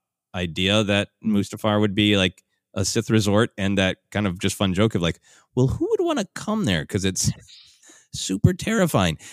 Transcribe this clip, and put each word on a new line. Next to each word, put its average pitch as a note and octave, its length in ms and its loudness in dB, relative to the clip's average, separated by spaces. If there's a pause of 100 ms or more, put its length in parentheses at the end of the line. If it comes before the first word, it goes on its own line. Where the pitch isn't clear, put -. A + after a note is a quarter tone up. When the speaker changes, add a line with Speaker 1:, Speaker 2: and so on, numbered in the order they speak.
(340)
Speaker 1:
idea F#2 500 0
that G2+ 240 0 (140)
Speaker 2:
Mm. A2 100 0
Speaker 1:
Mustafar G#2 480 0
would G#2 140 0
be, G#2 220 4
like, F#2 260 0 (320)
a G#2 100 -2
Sith - 260 -2
resort, G#2+ 480 2
and G2 200 0
that F#2 200 0 (120)
kind G#2 160 -2
of F2+ 120 -4
just F#2+ 180 -2
fun F#2+ 160 0
joke - 220 2
of, F2+ 80 -2
like, E2 180 -2 (340)
"Well, B2+ 140 4
who D#4 220 -2
would G#4 100 0
wanna D4+ 340 -2
come G#3+ 300 -4
there? F2 220 0
'Cause F#2 180 -4
it's F#2+ 260 -2
<laughs> - 840 -18
super F#3+ 400 0
terrifying." D#3+ 640 0 (140)